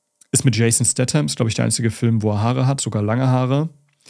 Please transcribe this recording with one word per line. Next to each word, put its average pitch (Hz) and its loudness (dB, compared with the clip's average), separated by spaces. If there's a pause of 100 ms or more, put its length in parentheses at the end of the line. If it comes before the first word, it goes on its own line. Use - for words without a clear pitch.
(320)
ist - 2
mit 127 4
Jason 117 2
Statham, 139 0
ist, 143 -6
glaub 117 0
ich, 110 -4
der 120 -2
einzige 117 -2
Film, 113 0
wo 107 0
er 104 -2
Haare 127 0
hat, 139 0
sogar 107 -2
lange 117 0
Haare. 131 2 (400)